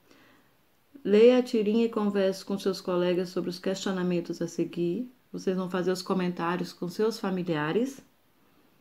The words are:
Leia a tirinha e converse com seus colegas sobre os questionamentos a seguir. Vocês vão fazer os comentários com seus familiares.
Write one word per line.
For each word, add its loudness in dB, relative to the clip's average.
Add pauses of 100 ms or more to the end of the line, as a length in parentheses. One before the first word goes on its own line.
(1040)
Leia 8
a 4
tirinha 2
e 2
converse 0
com -4
seus -2
colegas 0
sobre -4
os -8
questionamentos -2
a -2
seguir. -4 (220)
Vocês -2
vão -2
fazer 0
os -4
comentários -2
com -8
seus -2
familiares. -2 (800)